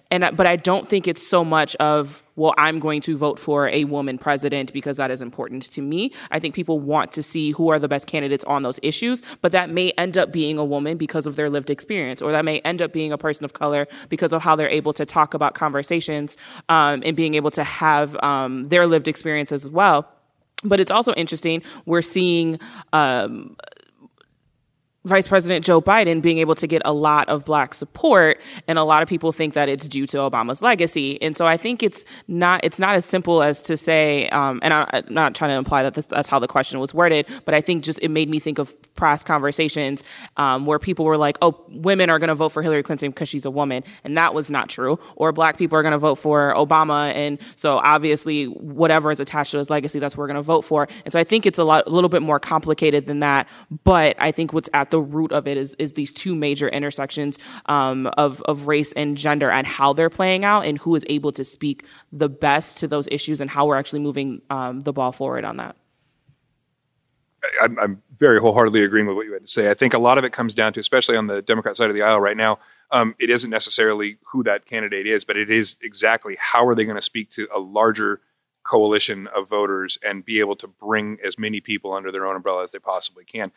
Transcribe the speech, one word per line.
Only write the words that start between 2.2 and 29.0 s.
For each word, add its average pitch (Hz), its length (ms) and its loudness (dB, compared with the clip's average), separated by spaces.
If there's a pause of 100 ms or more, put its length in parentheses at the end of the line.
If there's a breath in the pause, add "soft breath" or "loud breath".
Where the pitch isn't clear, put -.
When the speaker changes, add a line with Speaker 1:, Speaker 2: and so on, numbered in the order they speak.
Speaker 1:
"Well, 156 240 2
I'm 156 200 2
going 151 240 -2
to 160 140 -4
vote 147 220 -2
for 143 300 0
a 147 160 0
woman 139 340 -6
president 139 540 -2
because 139 260 -6
that 131 120 -2
is 127 120 -6
important 123 400 -10
to - 180 -10
me." 165 320 -4 (180 loud breath)
I 156 80 -2
think 156 160 -6
people 165 240 -2
want 147 340 -2
to 151 100 -8
see 151 300 -4
who 165 180 0
are 156 80 4
the 143 100 -2
best 139 180 -4
candidates 139 380 -4
on 139 180 -2
those 131 200 -6
issues, 240 400 -2 (180 loud breath)
but 175 120 2
that 180 180 0
may 180 220 -2
end 180 260 -2
up 151 120 2
being 151 280 -2
a 151 60 -2
woman 143 340 -2
because 151 280 -4
of 143 100 -6
their 151 120 -2
lived 143 220 -4
experience, 143 500 -6
or 151 120 -2
that 156 120 0
may 156 160 -2
end 175 220 -4
up 165 100 -4
being 156 200 -4
a 147 60 -4
person 151 280 -4
of - 80 -16
color 147 320 -2 (240 loud breath)
because 165 240 0
of 160 80 -2
how 160 140 4
they're 156 120 0
able 151 240 0
to 147 140 -6
talk 151 260 0
about 147 220 0
conversations, 147 840 -4 (320 loud breath)
um, 147 380 4
and 156 100 -2
being 160 180 0
able 151 160 0
to 147 140 -2
have, 147 580 2
um, 135 460 -2
their 175 180 6
lived 156 220 2
experience 151 440 -4
as 139 180 -8
well. 165 380 4 (560)
But 202 140 4
it's 190 140 2
also 233 220 2
interesting, 165 480 -4 (240 loud breath)
we're 170 160 2
seeing, 170 580 0 (320 loud breath)
um, 123 640 0 (1500)
Vice 190 220 4
President 180 380 2
Joe 170 180 6
Biden 180 400 4
being 165 160 4
able 160 160 2
to 160 140 -2
get 160 160 2
a 151 80 2
lot 151 360 2
of 143 160 -2
black 147 300 0
support, 180 680 4 (280 loud breath)
and 165 100 0
a 156 60 2
lot 156 180 4